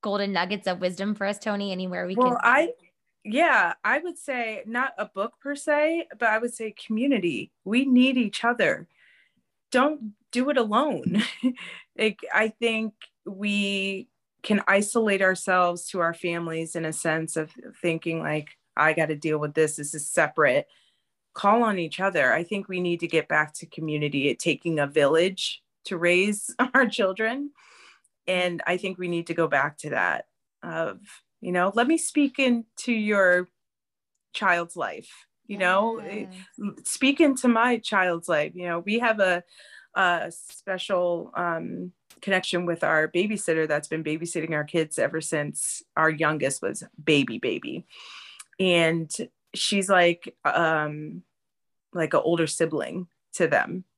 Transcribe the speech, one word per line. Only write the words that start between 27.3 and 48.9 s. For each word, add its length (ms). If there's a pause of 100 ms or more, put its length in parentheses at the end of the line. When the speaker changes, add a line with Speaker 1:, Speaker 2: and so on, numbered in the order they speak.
Speaker 2:
And 380
I 100
think 220
we 100
need 200
to 60
go 140
back 300
to 120
that 360 (360)
of, 380 (400)
you 120
know, 220
let 140
me 100
speak 400
into 540
your 560 (840)
child's 440
life, 340 (360)
you 120
know, 400
eh, 280
Speaker 1:
Yes. 200 (140)
Speaker 2:
m-, 240
speak 360
into 280
my 300
child's 500
life. 260
You 120
know, 140
we 200
have 200
a, 220 (520)
a 380
special, 1040
um, 560 (280)
connection 460
with 160
our 260
babysitter 600
that's 200
been 140
babysitting 500
our 120
kids 340
ever 220
since 600 (140)
our 140
youngest 520
was 200 (200)
baby, 360
baby. 480 (720)
And 520 (440)